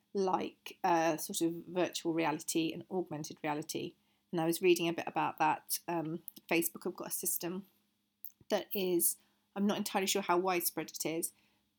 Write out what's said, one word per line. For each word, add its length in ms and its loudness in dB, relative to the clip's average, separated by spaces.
like, 720 -2
uh, 340 4
sort 240 -4
of 120 2
virtual 460 0
reality 580 0
and 200 -10
augmented 520 -6
reality. 500 -4
And 80 -2
I 60 2
was 160 0
reading 260 6
a 60 0
bit 140 -4
about 320 -2
that. 480 0
Um, 320 -2
Facebook 360 0
have 120 -4
got 120 -10
a 40 -8
system 540 -4
that 260 0
is, 400 2
I'm 100 0
not 120 4
entirely 280 0
sure 160 0
how 160 4
widespread 540 0
it 160 -6
is, 240 -4